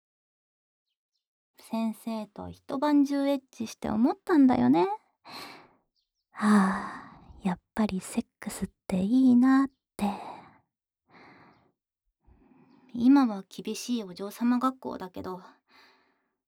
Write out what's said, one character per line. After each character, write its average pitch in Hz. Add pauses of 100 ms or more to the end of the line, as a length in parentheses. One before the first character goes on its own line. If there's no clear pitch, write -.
(1600)
先 226
生 220
と 185
一 269
晩 294
中 277
エ 277
ッ 269
チ -
し -
て -
思 233
っ 392
た 381
ん 277
だ 254
よ 247
ね。 330 (1500)
は -
あ、 196 (240)
や 180
っ - (140)
ぱ 214
り 190
セ -
ッ - (140)
ク 208
ス -
っ - (160)
て 185
い 254
い 240
な 269
っ 262 (260)
て。 202 (2750)
今 254
は 196
厳 214
し 247
い 214
お 180
嬢 196
様 240
学 262
校 247
だ 277
け 196
ど、 185 (1040)